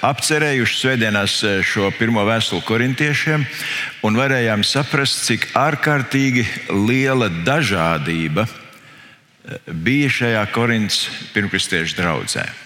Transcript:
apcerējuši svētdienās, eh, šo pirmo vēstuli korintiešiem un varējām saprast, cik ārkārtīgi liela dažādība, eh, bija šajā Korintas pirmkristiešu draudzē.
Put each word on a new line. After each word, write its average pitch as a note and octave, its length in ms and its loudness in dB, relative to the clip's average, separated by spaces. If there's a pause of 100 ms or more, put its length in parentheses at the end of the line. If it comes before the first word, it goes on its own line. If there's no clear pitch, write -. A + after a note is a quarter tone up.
apcerējuši C#3 760 0
svētdienās, A2 640 2
eh, G2 180 2
šo G2 360 0
pirmo A2+ 260 2
vēstuli A2 400 0
korintiešiem C3+ 840 0 (560)
un G#2+ 120 2
varējām A#2+ 500 2
saprast, C#3 600 0
cik A2+ 280 -2
ārkārtīgi C3+ 920 2 (220)
liela B2 600 2
dažādība, E2 1200 0
eh, - 1200 -18
bija C3 360 2
šajā A2+ 440 0
Korintas A#2 560 0 (240)
pirmkristiešu F2+ 640 -2
draudzē. D#2 500 -2 (200)